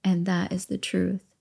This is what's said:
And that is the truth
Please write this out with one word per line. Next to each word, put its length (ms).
And 220
that 260
is 140
the 120
truth 460